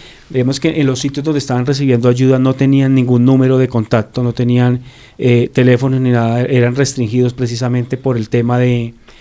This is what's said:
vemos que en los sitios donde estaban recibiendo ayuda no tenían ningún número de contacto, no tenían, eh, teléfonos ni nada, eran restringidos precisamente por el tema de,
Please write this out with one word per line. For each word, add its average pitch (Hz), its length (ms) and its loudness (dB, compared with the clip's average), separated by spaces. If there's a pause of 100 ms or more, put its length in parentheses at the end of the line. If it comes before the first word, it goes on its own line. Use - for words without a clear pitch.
(300)
vemos 131 320 -2
que 160 180 -2
en 143 80 2
los 127 120 -2
sitios 143 260 -6
donde 156 140 -2
estaban 123 260 -2
recibiendo 131 420 0
ayuda 127 320 2
no 131 140 2
tenían 135 420 2
ningún 123 300 2
número 131 320 4
de 131 100 2
contacto, 117 560 -2
no 120 80 -2
tenían, 123 480 0 (380)
eh, 120 340 2
teléfonos 131 480 2
ni 127 120 0
nada, 117 300 0
eran 123 340 0
restringidos 123 580 -2
precisamente 123 640 -4
por 127 200 -2
el 110 120 -6
tema 123 280 0
de, 120 360 -2 (280)